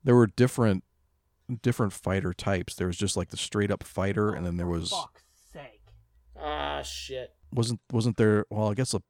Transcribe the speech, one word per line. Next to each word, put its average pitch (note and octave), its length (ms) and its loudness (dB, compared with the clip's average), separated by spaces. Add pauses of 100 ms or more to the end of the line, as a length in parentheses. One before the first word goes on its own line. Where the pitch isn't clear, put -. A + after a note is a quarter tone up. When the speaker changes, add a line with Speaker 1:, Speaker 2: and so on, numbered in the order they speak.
Speaker 1:
There B2 120 6
were A#2+ 100 10
different, A2+ 580 2 (760)
different A#2 320 0
fighter F#2 400 -2
types. - 400 -2
There F2+ 140 -2
was F2 100 -4
just, G2+ 180 -2
like, F2+ 140 -4
the - 80 -10
straight G#2 320 -2
up G2 140 -2
fighter, G#2 480 -2
Speaker 2:
Oh, - 20 -6
Speaker 1:
and F2+ 140 -6
then F2 100 -2
there F2 80 -2
Speaker 2:
for F2 60 -2
Speaker 1:
was E2+ 180 -2
Speaker 2:
fuck's - 360 -8 (280)
sake. C#3+ 300 -18 (580)
Speaker 3:
Ah, D3 400 -4
shit. - 540 -12 (180)
Speaker 1:
Wasn't, A#2 260 0 (120)
wasn't A2+ 260 2
there, G#2+ 320 6
well, G#2+ 220 0
I - 20 -2
guess B2 220 -2
a F#2 140 -2